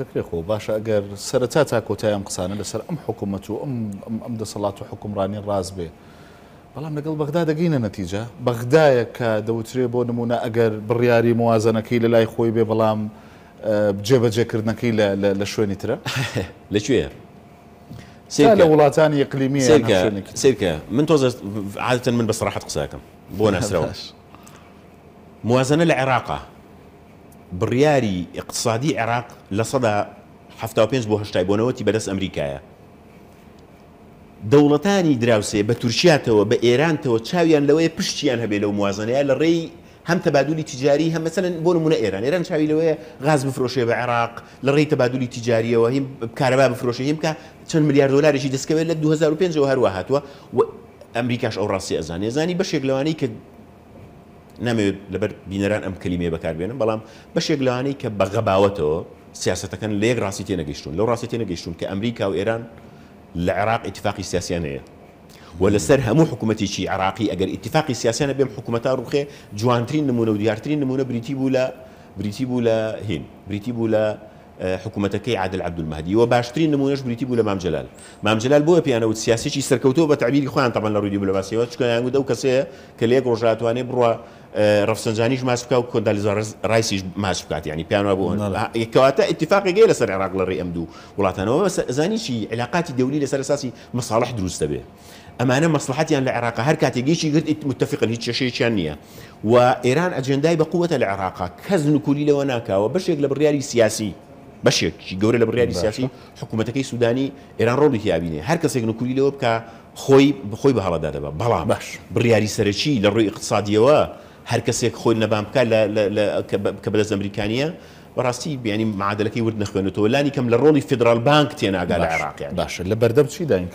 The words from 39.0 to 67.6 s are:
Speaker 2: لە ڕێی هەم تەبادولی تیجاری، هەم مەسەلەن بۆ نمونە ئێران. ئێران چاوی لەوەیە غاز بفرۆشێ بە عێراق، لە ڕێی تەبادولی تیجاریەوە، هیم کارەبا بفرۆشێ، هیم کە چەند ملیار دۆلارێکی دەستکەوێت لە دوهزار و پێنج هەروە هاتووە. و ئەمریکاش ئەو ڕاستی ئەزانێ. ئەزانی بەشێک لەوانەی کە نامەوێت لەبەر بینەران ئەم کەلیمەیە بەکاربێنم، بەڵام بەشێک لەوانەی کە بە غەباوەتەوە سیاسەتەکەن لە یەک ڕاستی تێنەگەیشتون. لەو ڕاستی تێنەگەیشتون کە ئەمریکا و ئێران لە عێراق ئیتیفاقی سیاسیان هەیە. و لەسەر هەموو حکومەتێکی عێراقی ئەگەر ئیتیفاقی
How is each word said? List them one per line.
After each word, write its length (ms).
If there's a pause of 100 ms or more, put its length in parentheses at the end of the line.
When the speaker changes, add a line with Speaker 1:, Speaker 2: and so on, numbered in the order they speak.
Speaker 2:
لە 160
ڕێی 220 (480)
هەم 160
تەبادولی 460
تیجاری، 440
هەم 120
مەسەلەن 260 (100)
بۆ 120
نمونە 280
ئێران. 220
ئێران 220
چاوی 240
لەوەیە 240 (300)
غاز 220
بفرۆشێ 420
بە 120
عێراق، 320 (320)
لە 100
ڕێی 160
تەبادولی 440
تیجاریەوە، 600
هیم 100 (340)
کارەبا 340
بفرۆشێ، 360
هیم 140
کە 80 (380)
چەند 200
ملیار 260
دۆلارێکی 400
دەستکەوێت 360
لە 120
دوهزار 300
و 80
پێنج 140 (160)
هەروە 240
هاتووە. 240 (380)
و 20 (560)
ئەمریکاش 440
ئەو 140
ڕاستی 260
ئەزانێ. 300
ئەزانی 300
بەشێک 300
لەوانەی 300
کە 80 (1400)
نامەوێت 320 (160)
لەبەر 180 (180)
بینەران 360
ئەم 180
کەلیمەیە 320
بەکاربێنم، 460
بەڵام 200 (340)
بەشێک 300
لەوانەی 360
کە 60 (120)
بە 140
غەباوەتەوە 640 (440)
سیاسەتەکەن 500 (100)
لە 100
یەک 120
ڕاستی 260
تێنەگەیشتون. 480
لەو 120
ڕاستی 220
تێنەگەیشتون 480
کە 120
ئەمریکا 400
و 80
ئێران 220 (840)
لە 140
عێراق 280
ئیتیفاقی 360
سیاسیان 460
هەیە. 140 (800)
و 80
لەسەر 380
هەموو 260
حکومەتێکی 580
عێراقی 400
ئەگەر 240
ئیتیفاقی 460